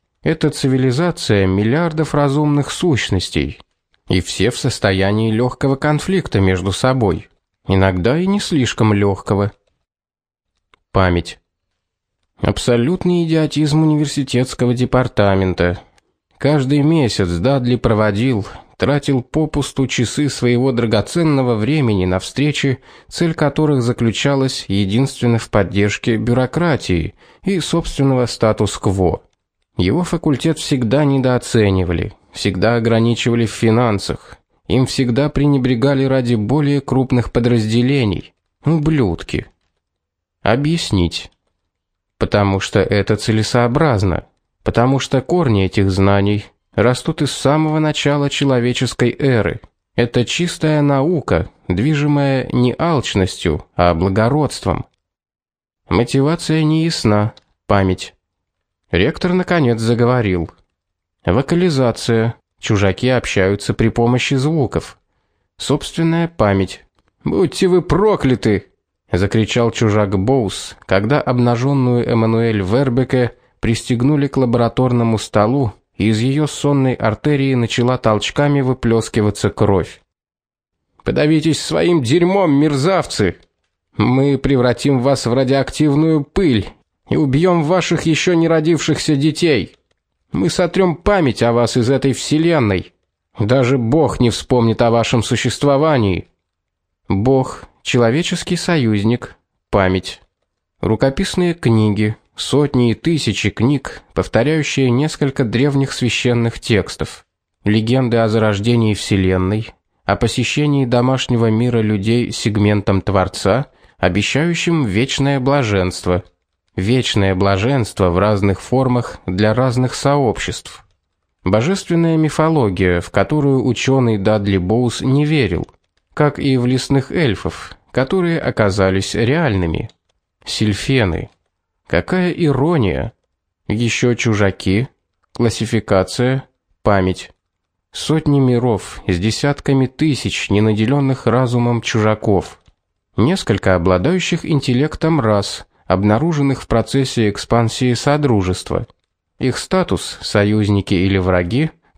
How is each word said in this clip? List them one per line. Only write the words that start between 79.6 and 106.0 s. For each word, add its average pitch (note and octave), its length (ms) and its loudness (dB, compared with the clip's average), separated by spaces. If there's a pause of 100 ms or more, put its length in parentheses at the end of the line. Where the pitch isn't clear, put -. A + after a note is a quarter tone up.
"Подавитесь D3+ 580 0
своим E3 400 0
дерьмом, F3 520 2
мерзавцы! D3 840 0 (600)
Мы C3 400 2
превратим C3 640 2
вас C3 260 0
в A#2 80 0
радиоактивную C#3+ 920 0
пыль C3+ 460 0 (400)
и - 80 0
убьём D#3 460 2
ваших F3 400 0
ещё E3 300 0
не E3 140 2
родившихся D#3 680 0
детей! C#3+ 600 0 (580)
Мы - 160 0
сотрём F3+ 480 0
память F3+ 440 0
о A#2 120 2
вас A#2 240 2
из A#2+ 120 2
этой C3+ 220 2
вселенной! C#3+ 800 0 (460)
Даже B2 380 2
Бог B2+ 420 0
не A#2+ 100 4
вспомнит A2+ 520 0
о A#2 100 4
вашем A2+ 320 2
существовании!" C3+ 1040 0 (800)
Бог, B2+ 560 0 (180)
человеческий C#3+ 760 0
союзник, A#2 800 -2 (320)
память. F#2+ 520 0 (600)
Рукописные E3 720 -2
книги, G#2+ 640 0 (180)
сотни B2+ 560 0
и - 20 0
тысячи B2+ 560 -2
книг, C3 520 -2 (120)
повторяющие C3+ 760 0
несколько C#3 560 0
древних C3+ 480 0
священных A#2 640 -2